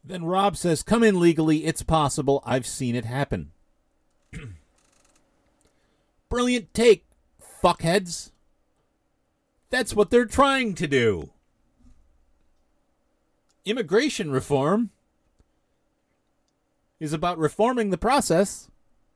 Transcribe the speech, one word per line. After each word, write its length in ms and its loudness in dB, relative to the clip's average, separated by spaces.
Then 220 -12
Rob 320 0
says, 260 -2
"Come 200 2
in 180 4
legally. 460 2
It's 160 -4
possible. 640 0
I've 200 -2
seen 280 -4
it 100 -4
happen." 480 -6
<clears throat> 60 -16
Brilliant 440 -2
take, 320 4
fuckheads. 680 -2
That's 260 -4
what 160 2
they're 140 4
trying 520 0
to 100 -4
do. 440 0
Immigration 680 -2
reform 600 0
is 140 -6
about 260 -4
reforming 520 0
the 80 -2
process 720 0